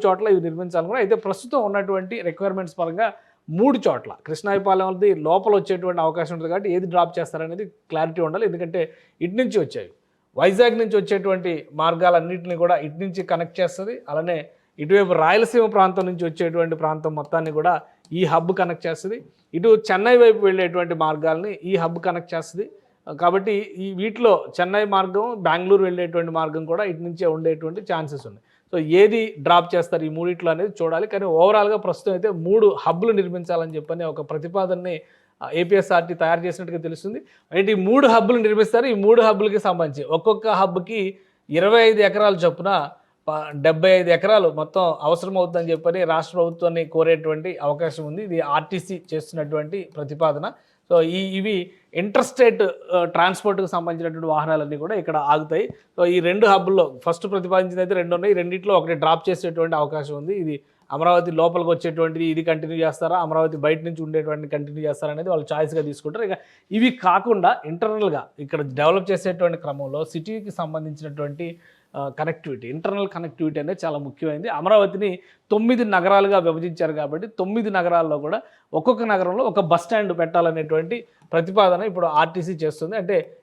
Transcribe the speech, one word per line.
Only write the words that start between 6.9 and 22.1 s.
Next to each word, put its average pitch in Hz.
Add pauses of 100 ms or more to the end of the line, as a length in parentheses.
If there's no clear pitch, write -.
చేస్తారనేది 165
క్లారిటీ 165
ఉండాలి. 175
ఎందుకంటే 170 (280)
ఇటు 175
నుంచి 220
వచ్చాయి, 127 (480)
వైజాగ్ 214
నుంచి 214
వచ్చేటువంటి 185
మార్గాలన్నింటినీ 170
కూడా 175
ఇటు 151
నుంచి 185
కనెక్ట్ 170
చేస్తుంది. 190
అలానే 160 (300)
ఇటువైపు 180
రాయలసీమ 214
ప్రాంతం 190
నుంచి 175
వచ్చేటువంటి 165
ప్రాంతం 156
మొత్తాన్ని 160
కూడా 156 (320)
ఈ 180
హబ్ 170
కనెక్ట్ 175
చేస్తుంది. 190 (300)
ఇటు 214 (100)
చెన్నై 220
వైపు 226
వెళ్ళేటువంటి 180
మార్గాల్ని 160
ఈ 190
హబ్ 170
కనెక్ట్ 170